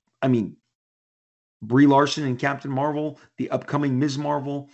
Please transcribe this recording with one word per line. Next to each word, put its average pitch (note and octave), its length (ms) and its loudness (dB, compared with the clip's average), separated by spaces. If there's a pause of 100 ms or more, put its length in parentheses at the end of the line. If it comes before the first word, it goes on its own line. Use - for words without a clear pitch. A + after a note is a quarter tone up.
(200)
I C3+ 80 0
mean, A#2 280 0 (1080)
Brie B2+ 240 4
Larson C#3+ 380 4
and B2+ 140 -2
Captain C#3 320 -4
Marvel, D3 480 -4 (200)
the B2+ 120 -6
upcoming C3+ 480 -2
Ms. C#3 200 0
Marvel, C#3+ 560 -6